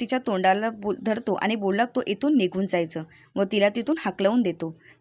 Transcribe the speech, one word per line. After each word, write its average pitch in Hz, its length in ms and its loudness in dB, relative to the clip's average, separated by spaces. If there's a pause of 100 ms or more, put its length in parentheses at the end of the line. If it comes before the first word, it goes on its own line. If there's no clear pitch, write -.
तिच्या 247 180 -2
तोंडाला 202 520 2
बोल 208 320 -4
धरतो 214 300 -2
आणि 208 220 0
बोलू 196 220 0
लागतो, 240 300 0
"इथून 277 300 2
निघून 185 300 0
जायचं." 170 360 -2 (340)
व 196 60 0 (100)
तिला 202 160 4
तिथून 240 300 -2
हाकलवून 202 440 2
देतो. 165 340 -4 (240)